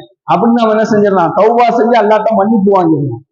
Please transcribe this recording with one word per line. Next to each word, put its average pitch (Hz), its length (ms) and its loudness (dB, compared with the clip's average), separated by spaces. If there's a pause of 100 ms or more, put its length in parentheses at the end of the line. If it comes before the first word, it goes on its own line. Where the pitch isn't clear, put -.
(320)
அப்படின்னு 220 200 0
நம்ம 233 160 0
என்ன 220 140 0
செஞ்சிடலாம்? 202 520 0
தௌபா 233 400 2
செஞ்சு 226 260 0
அல்லாஹ்ட்ட 214 340 0
மன்னிப்பு 202 360 0
வாங்கிடலாம். 156 600 -2